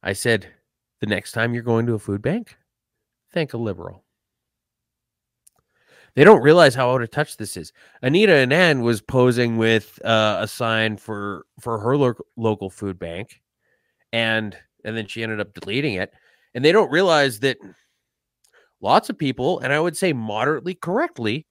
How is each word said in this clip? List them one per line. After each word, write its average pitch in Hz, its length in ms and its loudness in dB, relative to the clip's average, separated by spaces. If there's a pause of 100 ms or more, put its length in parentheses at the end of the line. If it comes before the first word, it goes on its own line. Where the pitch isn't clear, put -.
I 98 100 -4
said, 110 340 -2 (540)
"The 110 60 -8
next 101 260 -4
time 117 220 -2
you're 117 80 -6
going 117 240 0
to 117 80 -2
a 107 40 -6
food 104 240 -6
bank, 202 340 -6 (760)
thank 156 220 -6
a 120 40 -8
liberal." 92 460 -10 (2000)
They 135 100 6
don't 170 180 10
realize 151 320 8
how 123 180 0
out 127 100 -2
of 113 80 -8
touch - 260 -6
this 104 200 -12
is. 80 160 -14 (300)
Anita 180 300 4
Anand 143 500 4
was 117 180 0
posing 123 560 2
with, 113 480 0
uh, 107 360 0
a 107 80 -6
sign 110 480 -2
for, 101 500 -10 (140)
for 113 180 -6
her 120 180 0
lo-, 127 180 2 (220)
local 107 340 -4
food 95 280 -10
bank, 87 420 -12 (720)
and, 110 440 -2 (280)
and 110 120 -8
then 107 100 -8
she 113 160 -10
ended 110 160 -6
up 101 160 -8
deleting 120 400 -4
it. 92 180 -6 (420)
And 123 100 -6
they 156 80 6
don't 185 180 4
realize 147 500 2
that 127 180 -2 (1200)
lots 139 300 0
of 214 80 -10
people, 135 420 -4
and 127 120 -4
I 151 60 0
would 165 180 -2
say 185 160 -2
moderately 123 600 -4
correctly 165 760 -4